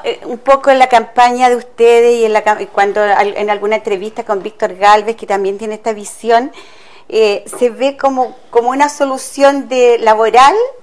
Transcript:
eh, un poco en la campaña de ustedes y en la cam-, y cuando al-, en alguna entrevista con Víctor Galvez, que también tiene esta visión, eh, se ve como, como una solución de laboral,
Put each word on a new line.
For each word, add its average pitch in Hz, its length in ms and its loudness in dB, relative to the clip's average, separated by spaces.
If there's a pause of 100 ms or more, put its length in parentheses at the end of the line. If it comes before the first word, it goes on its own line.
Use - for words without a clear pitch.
eh, - 180 -8
un 233 140 -10
poco 269 320 0
en 262 100 4
la 254 80 4
campaña 247 640 2
de 247 80 2
ustedes 233 640 2
y 226 40 0
en 220 80 0
la 214 100 0
cam-, 208 200 -2
y 196 60 -8
cuando 202 340 0
al-, 208 340 0
en 208 140 -4
alguna 208 260 -4
entrevista 214 480 -8
con 202 200 -6
Víctor 208 320 -6
Galvez, 208 420 2
que 220 100 -14
también 196 300 -4
tiene 214 180 -10
esta 220 160 -6
visión, 226 640 -2 (560)
eh, 208 340 0 (160)
se 247 100 2
ve 262 280 -4
como, 254 400 -4 (120)
como 233 200 0
una 277 180 0
solución 277 800 -2
de 240 300 2
laboral, 226 580 4 (280)